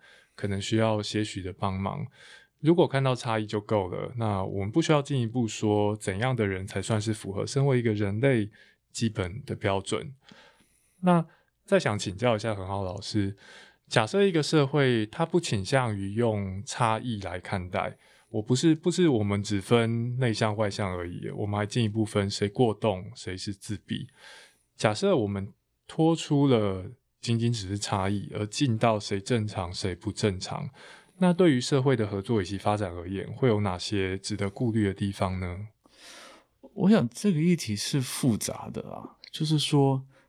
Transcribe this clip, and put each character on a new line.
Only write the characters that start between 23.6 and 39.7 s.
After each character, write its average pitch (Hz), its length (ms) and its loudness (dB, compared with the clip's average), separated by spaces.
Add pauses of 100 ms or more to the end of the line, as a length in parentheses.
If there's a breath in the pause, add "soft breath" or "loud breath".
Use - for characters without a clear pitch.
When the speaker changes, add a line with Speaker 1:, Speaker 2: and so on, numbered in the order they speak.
Speaker 1:
闭。 101 220 -8 (680 loud breath)
假 110 160 2
设 196 240 2
我 110 100 2
们 101 240 -4 (360)
脱 160 280 2
出 147 320 2
了 101 440 0 (320)
仅 117 160 0
仅 117 120 2
只 107 160 -4
是 101 120 -4
差 98 320 -2
异， 101 240 -4
而 104 100 -2
进 113 320 0
到 110 240 2
谁 101 180 -4
正 107 300 -2
常， 90 240 -6
谁 92 220 -4
不 98 180 -6
正 98 260 0
常， - 300 -8 (480 loud breath)
那 180 160 4
对 175 240 6
于 123 40 2
社 131 220 2
会 131 140 4
的 110 100 0
合 98 140 -4
作 107 220 2
以 - 20 -2
及 95 140 -4
发 104 180 2
展 95 180 -4
而 87 140 -10
言， 95 240 -4
会 127 160 2
有 104 120 4
哪 92 180 0
些 95 400 -2
值 104 180 -6
得 101 140 -4
顾 120 200 -2
虑 110 140 2
的 95 100 2
地 101 160 -2
方 92 300 -2
呢？ 92 280 -8 (1080 loud breath)
Speaker 2:
我 - 160 2
想 208 180 6
这 - 240 0
个 151 80 0
议 175 160 4
题 107 180 -4
是 135 260 -2
复 123 360 0
杂 - 340 -8
的 - 200 -8
啊， - 260 -14 (160)
就 - 120 -4
是 151 140 2
说 135 480 4 (220 soft breath)